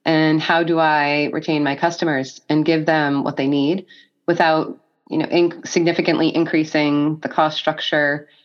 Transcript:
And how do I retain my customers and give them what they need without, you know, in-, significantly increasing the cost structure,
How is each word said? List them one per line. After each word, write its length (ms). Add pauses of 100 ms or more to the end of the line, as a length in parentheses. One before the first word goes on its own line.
And 340
how 240
do 160
I 540
retain 300
my 120
customers 720
and 160
give 220
them 380
what 140
they 100
need 380 (420)
without, 500 (320)
you 80
know, 100
in-, 360
significantly 720
increasing 840
the 100
cost 280
structure, 680 (180)